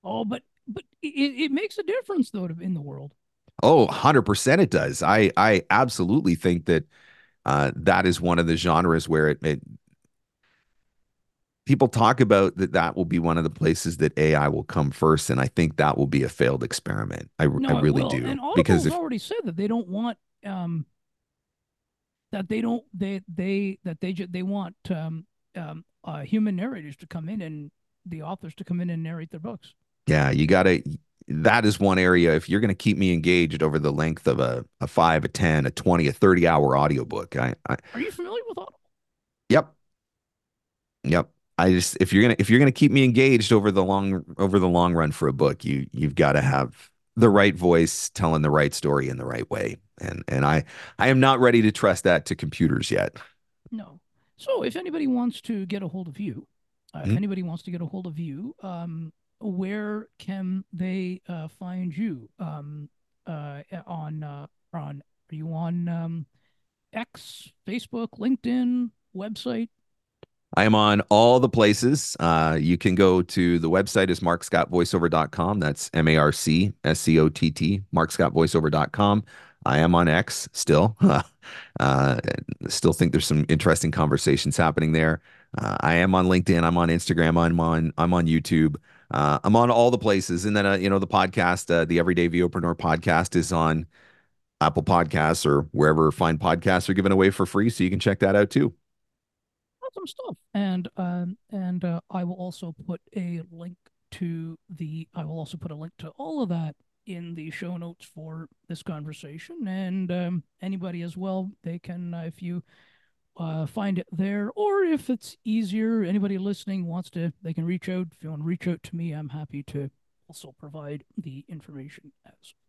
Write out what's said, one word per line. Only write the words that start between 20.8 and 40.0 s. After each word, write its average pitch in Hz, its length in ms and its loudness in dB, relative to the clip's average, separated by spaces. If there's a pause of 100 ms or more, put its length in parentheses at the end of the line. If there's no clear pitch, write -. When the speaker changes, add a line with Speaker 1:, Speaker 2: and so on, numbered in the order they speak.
Speaker 1:
that 196 160 -8
they 220 120 -2
don't, 233 320 -2
they, 196 300 -6 (100)
they, 196 520 -4
that 165 160 -10
they 185 120 -6
ju-, 180 140 -8
they 180 160 -8
want, 190 320 -6 (160)
um, 160 340 -8 (320)
um, 160 280 -14 (180)
uh, 151 180 -10
human 208 360 -2
narrators 180 400 -10
to 170 100 -20
come 160 220 -12
in 214 120 -8
and 151 300 -12 (340)
the 165 180 -12
authors 165 340 -12
to 196 80 -16
come 175 160 -4
in 175 100 -4
and 165 120 -6
narrate 165 280 -10
their 165 100 -16
books. 208 340 -14 (320)
Speaker 2:
Yeah, 73 240 4
you 76 160 2
gotta, 92 360 4 (460)
that 107 360 2
is 107 160 2
one 95 180 4
area, 87 360 6
if 80 120 0
you're 95 140 0
gonna 101 140 0
keep 98 240 0
me 92 160 2
engaged 82 480 2
over 78 160 0
the 73 140 0
length 78 340 -2
of 69 120 2
a, 62 280 -2 (160)
a - 40 -6
five, 82 380 2
a - 40 -4
ten, 78 360 2
a 64 60 0
twenty, 85 380 2
a 69 40 0
thirty 90 340 4
hour 73 300 2
audiobook, 71 600 -2
I, 62 180 -4 (120)
I - 100 -4 (180)
Speaker 1:
Are 233 60 -10
you 349 100 -8
familiar 403 360 -10
with 453 120 -14
Audible? - 220 -18 (680)
Speaker 2:
Yep. - 240 2 (1300)